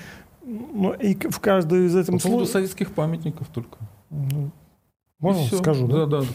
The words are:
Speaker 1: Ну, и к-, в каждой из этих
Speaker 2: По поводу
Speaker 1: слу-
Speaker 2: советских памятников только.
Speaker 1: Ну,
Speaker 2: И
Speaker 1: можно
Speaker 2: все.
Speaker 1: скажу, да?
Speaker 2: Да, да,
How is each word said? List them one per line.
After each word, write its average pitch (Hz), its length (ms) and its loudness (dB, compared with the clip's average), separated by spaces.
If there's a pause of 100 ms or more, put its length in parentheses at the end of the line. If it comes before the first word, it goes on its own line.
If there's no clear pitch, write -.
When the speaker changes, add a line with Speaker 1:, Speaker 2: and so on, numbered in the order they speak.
(460)
Speaker 1:
Ну, 226 480 -2
и 202 220 0
к-, - 140 -4
в - 120 -6
каждой 180 460 4
из 170 100 2
этих 180 160 2
Speaker 2:
По 175 60 2
поводу 233 260 2
Speaker 1:
слу- - 80 -2
Speaker 2:
советских 190 400 -2
памятников 160 600 -4
только. - 240 -10 (320)
Speaker 1:
Ну, 143 420 -4 (680)
Speaker 2:
И 151 40 -14
Speaker 1:
можно 180 200 2
Speaker 2:
все. 131 140 0
Speaker 1:
скажу, 143 300 2
да? 151 180 2
Speaker 2:
Да, 143 160 0
да, 131 140 0